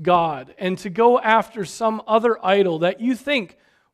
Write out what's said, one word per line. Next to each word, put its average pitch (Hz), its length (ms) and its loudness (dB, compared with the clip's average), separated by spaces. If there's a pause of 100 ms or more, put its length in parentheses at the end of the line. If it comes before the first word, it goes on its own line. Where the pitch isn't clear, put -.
God 160 560 0
and 185 220 -4
to 214 100 -12
go 240 300 4
after 220 460 0
some 220 420 -4
other 220 380 0
idol 185 340 2
that 180 220 -2
you 247 140 -2
think 254 420 -4 (360)